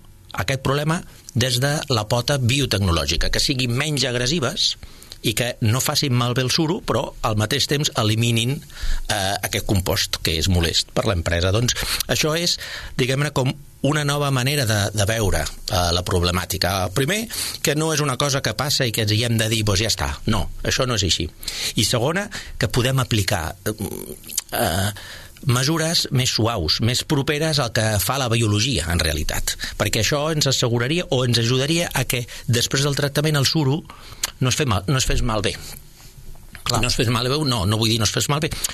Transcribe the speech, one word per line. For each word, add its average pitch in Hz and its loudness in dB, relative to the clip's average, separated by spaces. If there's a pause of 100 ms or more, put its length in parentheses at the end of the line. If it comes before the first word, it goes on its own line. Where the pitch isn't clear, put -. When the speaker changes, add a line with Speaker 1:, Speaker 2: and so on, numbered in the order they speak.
(340)
Speaker 1:
a - -4
aquest 135 -2
problema 151 0 (300)
des 123 2
de 143 2 (100)
la 107 0
pota 123 2
biotecnològica, 101 2
que 110 2
siguin 127 0
menys 143 0
agressives 127 0 (460)
i 117 2
que 120 0
no 117 4
facin 143 0
malbé 123 2
el 127 0
suro, 165 0
però - -2
al 113 0
mateix 110 2
temps 147 0
eliminin, 117 2 (460)
eh, 98 0
aquest 104 -4
compost 90 0
que 82 0
és 82 0
molest 85 2
per - 0
l'empresa. 90 2
Doncs 120 2 (340)
això 151 0
és, 175 0 (380)
diguem-ne, 135 0
com 135 0 (280)
una 147 2
nova 143 0
manera 135 2
de, 107 2
de 101 0
veure, 95 2 (260)
eh, 87 2
la 90 0
problemàtica. 90 0
Primer, 190 -2 (320)
que 151 0
no 160 0
és 147 0
una 135 -2
cosa 139 0
que 113 -2
passa 135 0
i 113 0
que 113 0
ens 107 2
hi 110 2
hem 117 2
de 110 2
dir, 110 0
«Doncs 101 2
ja 110 2
està». 71 -2
No, 107 0 (120)
això - 0
no 123 0
és 98 0
així. 82 0 (460)
I 107 2
segona, 151 0 (280)
que 117 0
podem 131 2
aplicar, 98 0 (960)
eh, 98 0 (540)
mesures 151 0
més 127 2
suaus, 110 0
més 113 2
properes 147 0
al 117 -2
que 110 2
fa 131 0
la 127 0
biologia, 107 2
en 85 2
realitat. 76 0 (200)
Perquè 104 2
això 151 0
ens 151 0
asseguraria 123 2
o 131 2
ens 120 2
ajudaria 131 2
a 127 0
que 120 -2 (200)
després 120 2
del 143 2
tractament 147 0
el 139 4
suro 151 2 (560)
no 131 2
es 117 2
fe 156 0
mal-, 98 0
no 139 2
es 123 0
fes - 2
malbé. 110 0 (1080)
Speaker 2:
Clar. 117 2
Speaker 1:
No 123 2
es - 0
fes 113 2
malbé, 123 0
no, 120 0
no 107 2
vull 113 2
dir 113 2
no 107 2
es - 2
fes - 0
malbé, 147 0 (240)